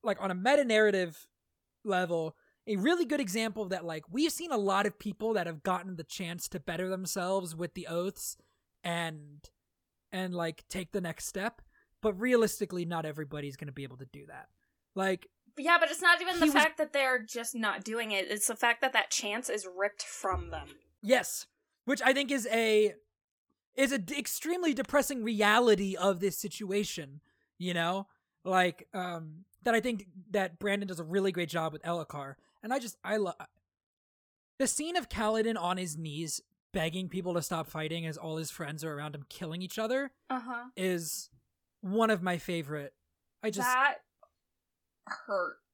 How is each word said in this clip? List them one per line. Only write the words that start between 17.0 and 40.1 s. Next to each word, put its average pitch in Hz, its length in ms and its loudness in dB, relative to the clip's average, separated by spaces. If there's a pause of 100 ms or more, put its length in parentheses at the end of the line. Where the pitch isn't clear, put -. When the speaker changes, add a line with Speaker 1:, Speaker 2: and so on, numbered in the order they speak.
Speaker 2:
just 233 320 -8
not 214 280 -2
doing 220 280 -4
it. 196 180 0
It's 208 180 0
the - 80 -2
fact - 260 2
that 170 120 2
that - 180 2
chance 220 380 -2
is 196 180 -4
ripped 190 360 -2
from 170 460 -4
them. 151 180 -10 (340)
Speaker 1:
Yes, - 440 2 (400)
which 240 160 0
I 262 100 6
think 277 200 2
is 247 200 0
a, 214 440 4 (800)
is 262 180 4
a 277 60 0
d-, 196 180 -6
extremely 320 560 0
depressing 269 500 0
reality 208 720 6
of 180 240 2
this 190 180 0
situation, 185 840 -6 (380)
you 180 140 -2
know? 175 340 0 (360)
Like, 180 500 2
um, 170 520 -8 (180)
that 226 120 4
I 226 40 6
think 220 280 -4 (240)
that 190 280 0
Brandon 202 280 0
does 180 120 -8
a 170 40 -6
really 190 280 2
great 175 180 -2
job 160 220 0
with 156 120 -12
Elhokar. 147 520 -4 (280)
And 226 100 -2
I 269 60 2
just, 233 240 -10
I 202 140 0
lo-, 185 160 0 (1200)
the 269 100 2
scene 330 300 -4
of 302 120 -2
Kaladin 220 520 2
on 180 160 0
his 175 200 -4
knees 156 440 -6 (320)
begging 175 360 -2
people 180 260 -2
to 170 80 2
stop 160 240 -4
fighting 160 400 -4
as 147 100 -6
all 160 200 -6
his 160 140 -6
friends 151 320 -8
are 160 100 -4
around 147 220 -8
him 139 140 -12
killing 175 320 -8
each - 160 -8
other 254 340 -2 (180)